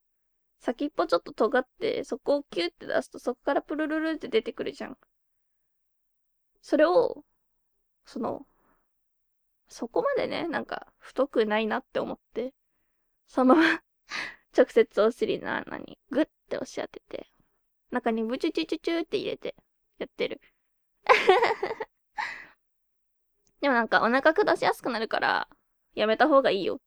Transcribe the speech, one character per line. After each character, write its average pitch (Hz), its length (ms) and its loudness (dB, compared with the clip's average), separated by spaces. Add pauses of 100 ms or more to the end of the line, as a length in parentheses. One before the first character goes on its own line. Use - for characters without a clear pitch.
(600)
先 285 260 -4
っ 294 40 -4
ぽ 339 160 -2
ち 403 80 -2
ょ 523 40 4
っ - 40 -6
と - 100 -16
尖 247 280 0
っ 269 60 -4 (140)
て、 - 240 -4
そ - 140 -8
こ 285 180 0
を 285 80 -4
キ - 180 -6
ュ 349 60 -2
ッ - 40 -12
て - 140 -18
出 - 160 -2
す - 80 -12
と、 - 80 -16
そ 247 160 -6
こ - 80 -20
か 285 120 -2
ら 330 80 -2
プ - 120 -8
ル 302 140 -4
ル 311 120 -4
ル 320 160 -4
っ - 20 -10
て - 100 -12
出 233 140 0
て - 100 -8
く - 120 -10
る - 80 -8
じ - 120 -12
ゃ - 40 -12
ん。 - 100 -18 (1600)
そ - 160 -2
れ 302 100 6
を、 - 380 2 (800)
そ - 140 -12
の、 220 260 -6 (1200)
そ - 200 -12
こ - 140 -2
ま 554 120 0
で - 140 -2
ね、 - 180 -6
な 285 140 -4
ん - 60 -10
か、 - 200 -10 (120)
太 - 280 -4
く 220 200 0
な 214 120 0
い 226 80 -2
な 220 120 -2
っ - 60 -12
て - 140 -6
思 240 160 -6
っ - 40 -18 (160)
て、 240 200 -8 (720)
そ - 180 2
の 262 120 8
ま 320 60 6
ま、 330 200 2 (260)
<laughs> - 480 -12
直 269 120 8
接 - 320 2
お 214 100 4
尻 - 300 -2
の - 160 -4
穴 - 220 -8
に - 200 -18 (120)
グ 240 100 0
ッ - 80 2 (200)
て - 100 -6
押 - 80 -8
し - 140 -12
当 - 60 -8
て - 220 -18
て、 - 240 -14 (580)
中 247 200 -2
に 226 120 -2
ブ 226 160 -4
チ 339 100 -2
ュ 311 40 -4
チ - 100 -2
ュ 311 40 -4
チ 330 100 -4
ュ - 40 -8
チ 330 120 -4
ュ 339 100 -2
っ - 40 -8
て - 100 -4
入 - 140 -4
れ - 80 -6
て、 - 180 -10 (420)
や - 80 -6
っ - 40 -12
て - 180 -4
る。 - 120 -12 (640)
<laughs> - 840 2 (1700)
で 285 80 2
も 269 60 4
な 233 80 4
ん 220 60 -2
か、 - 140 4
お 226 80 4
腹 269 240 4
下 - 220 2
し - 80 -4
や 453 100 2
す - 80 -20
く - 80 -4
な 226 80 -4
る 220 100 -4
か - 100 -2
ら、 - 300 0 (460)
や 233 120 0
め 220 100 4
た 311 120 6
方 277 140 6
が 226 80 4
い 190 120 0
い - 20 -4
よ。 - 220 -4